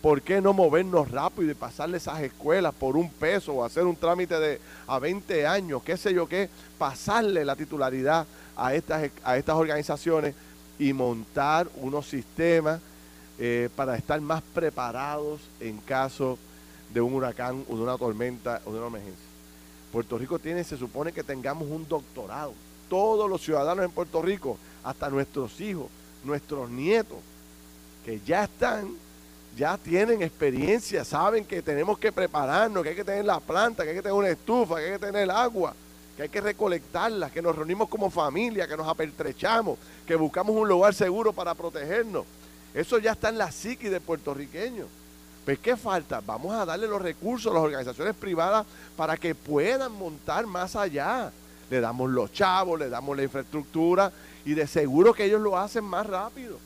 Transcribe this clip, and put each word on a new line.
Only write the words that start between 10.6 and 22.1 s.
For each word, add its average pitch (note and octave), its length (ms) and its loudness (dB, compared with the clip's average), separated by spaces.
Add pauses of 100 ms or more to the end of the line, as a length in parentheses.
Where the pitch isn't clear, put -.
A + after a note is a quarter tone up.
y C#3 140 4
montar C3+ 760 2 (120)
unos C#3 280 -4
sistemas, D#3+ 720 2 (600)
eh, A#2+ 340 0
para C3 220 -2
estar D3+ 240 -2
más D#3 200 -2 (140)
preparados D3 880 -4 (180)
en A2 200 -8
caso C3 600 -2 (560)
de A#2 60 2
un B2 140 2
huracán B2+ 540 -4
o A#2 80 -6
de A2+ 60 -2
una B2 160 -2
tormenta A#2+ 680 -4
o G#2+ 60 -8
de A2 60 -6
una A#2 80 -6
emergencia? G2+ 400 -14 (680)
Puerto A#2 240 -2
Rico C3 220 -4
tiene, E3+ 240 -4
se D#3+ 140 -8
supone B2+ 360 -6
que D#3+ 120 -8
tengamos C#3+ 440 -6
un D#3 200 -8
doctorado. C3+ 640 -6 (360)